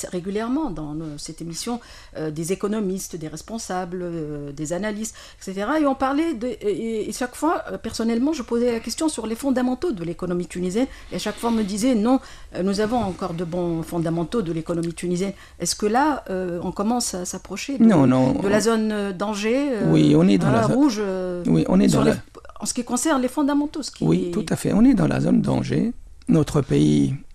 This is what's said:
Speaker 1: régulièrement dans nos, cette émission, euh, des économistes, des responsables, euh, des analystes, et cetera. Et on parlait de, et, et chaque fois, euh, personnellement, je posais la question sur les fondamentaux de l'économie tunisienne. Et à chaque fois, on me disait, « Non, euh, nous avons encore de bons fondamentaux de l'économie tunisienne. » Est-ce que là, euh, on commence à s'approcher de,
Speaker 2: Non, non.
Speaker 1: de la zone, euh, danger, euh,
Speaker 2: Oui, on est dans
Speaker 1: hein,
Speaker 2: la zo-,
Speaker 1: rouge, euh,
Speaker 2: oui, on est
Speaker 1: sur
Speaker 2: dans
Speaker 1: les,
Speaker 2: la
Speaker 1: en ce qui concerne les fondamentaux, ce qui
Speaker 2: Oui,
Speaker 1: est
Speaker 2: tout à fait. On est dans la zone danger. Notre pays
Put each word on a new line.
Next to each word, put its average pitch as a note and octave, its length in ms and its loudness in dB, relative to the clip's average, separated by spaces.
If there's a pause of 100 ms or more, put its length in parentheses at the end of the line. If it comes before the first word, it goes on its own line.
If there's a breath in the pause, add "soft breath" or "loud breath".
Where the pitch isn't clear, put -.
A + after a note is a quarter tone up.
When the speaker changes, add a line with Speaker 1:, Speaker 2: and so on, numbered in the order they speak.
(100)
Speaker 1:
régulièrement A3 600 -4
dans D3+ 240 -8
nos, D#3 240 -8
cette - 220 -12
émission, G3 400 -6 (360 loud breath)
euh, D#3 160 -6
des D#3+ 200 -4
économistes, G3 600 -4
des D#3+ 140 -10
responsables, F#3 760 -8
euh, D3+ 500 -6
des D3 200 -6
analystes, G#3+ 420 -4 (260 loud breath)
et - 40 -18
cetera. G#3 340 -2
Et D4+ 80 4
on C4+ 80 2
parlait C#4+ 400 0
de, A3+ 140 -4
et, G#3+ 600 -2
et G#3+ 40 -6
chaque B3 240 -6
fois, E4 340 0
euh, F#3+ 80 -8
personnellement, A#3 540 0
je C#4 100 -4
posais A#3+ 300 0
la A3+ 80 -2
question A#3+ 280 -2
sur A#3 200 -4
les A3+ 80 -4
fondamentaux B3+ 560 0
de F3 100 -6
l'économie F3 460 -4
tunisienne. F#3 400 0 (240 loud breath)
Et - 40 -6
à - 40 -4
chaque G#3 160 -6
fois, A#3 140 -2
on A#3 40 2
me A3 80 2
disait, « G#3 320 2
Non, A#3 240 4 (380 loud breath)
euh, F3 80 -2
nous G3 160 0
avons G#3+ 180 0
encore F3+ 360 -4
de F3 100 -4
bons E3+ 400 -2
fondamentaux E3+ 580 -2
de E3 100 -4
l'économie E3 420 -4
tunisienne. » F3+ 380 -2 (280 loud breath)
Est-ce - 160 -4
que G#3+ 100 -2
là, C4 420 2
euh, F#3 360 -4
on F3+ 80 -4
commence A#3 420 -2
à F3+ 100 -6
s'approcher G3+ 540 -8
de, A#3 60 8
Speaker 2:
Non, D#3+ 240 8
non. B2+ 240 4
Speaker 1:
de - 160 0
la G#3 120 4
zone, A3 300 2
euh, G3+ 220 -2
danger, A3 640 0
euh, E3 180 2
Speaker 2:
Oui, D3+ 240 6
on E3+ 100 6
est G3 120 6
dans E3+ 100 2
Speaker 1:
hein, - 40 4
Speaker 2:
la - 140 4
zo-, - 80 2
Speaker 1:
rouge, C4 240 4
euh, F#3 480 -4
Speaker 2:
oui, D#3+ 220 4
on F#3 100 6
est G3+ 100 6
Speaker 1:
sur D3+ 120 4
Speaker 2:
dans - 60 4
Speaker 1:
les, - 60 6
Speaker 2:
la - 40 0 (460)
Speaker 1:
en A3 40 -6
ce - 80 -6
qui A#3+ 100 -4
concerne B3+ 380 0
les B3 60 0
fondamentaux, D4 540 0
ce - 80 -8
qui - 140 -6
Speaker 2:
Oui, F3+ 220 2
Speaker 1:
est F3 60 -6
Speaker 2:
tout E3+ 180 -2
à F3+ 40 2
fait. - 200 -2
On G#3+ 100 6
est C4+ 80 8
dans F3 140 4
la C3 140 0
zone - 200 4
danger. C3 540 0 (340)
Notre D#3 320 4
pays C#3+ 540 4 (200)